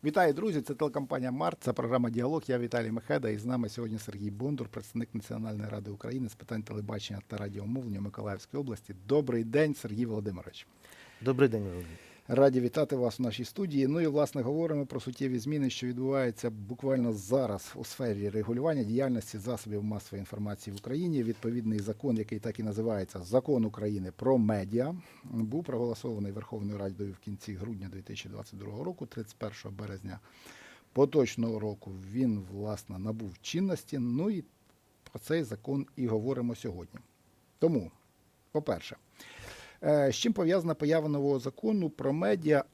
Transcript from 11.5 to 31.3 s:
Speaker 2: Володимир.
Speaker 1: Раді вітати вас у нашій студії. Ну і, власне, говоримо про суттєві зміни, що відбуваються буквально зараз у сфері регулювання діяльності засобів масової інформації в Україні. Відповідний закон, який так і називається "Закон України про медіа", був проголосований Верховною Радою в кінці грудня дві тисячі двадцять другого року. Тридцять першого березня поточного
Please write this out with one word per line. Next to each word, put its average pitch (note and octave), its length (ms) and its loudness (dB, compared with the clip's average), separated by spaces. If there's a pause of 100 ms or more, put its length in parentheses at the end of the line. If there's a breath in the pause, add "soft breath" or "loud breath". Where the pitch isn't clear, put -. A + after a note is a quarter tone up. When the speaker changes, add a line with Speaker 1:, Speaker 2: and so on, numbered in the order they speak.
Speaker 2:
Володимир. F2+ 240 -4 (460 loud breath)
Speaker 1:
Раді C3 280 8
вітати C3+ 360 2
вас B2 240 0
у - 20 2
нашій A#2 220 -2
студії. C#3+ 420 0
Ну D3+ 140 4
і, E3 60 4
власне, C#3+ 360 2
говоримо D3+ 440 0
про - 140 -4
суттєві B2+ 380 -2
зміни, C#3 320 0
що - 160 -4
відбуваються B2 640 0
буквально A#2+ 640 0
зараз G#2+ 640 0
у - 80 -8
сфері G#2 440 -2
регулювання A#2+ 540 0
діяльності A#2 560 0
засобів G#2+ 460 -4
масової G2+ 360 -4
інформації G2+ 560 -6
в - 20 -10
Україні. D3 440 0
Відповідний A2+ 560 0
закон, A2 380 0
який G#2+ 220 -2
так G#2+ 220 -6
і - 20 -2
називається G#2+ 600 -2
"Закон B2 420 4
України G#2 520 -2
про C3 220 6
медіа", A2 560 2 (300 loud breath)
був A2+ 400 -2
проголосований A#2 680 -2
Верховною G#2 460 -6
Радою G2 340 -4
в F#2 60 -14
кінці G2+ 360 -8
грудня G2 380 -6
дві F#2+ 100 -12
тисячі G2+ 260 -12
двадцять G2+ 300 -12
другого G#2 260 -8
року. F3 220 -6
Тридцять A2 300 -10
першого G#2 420 -8
березня G2 420 -10 (720 loud breath)
поточного B2 680 4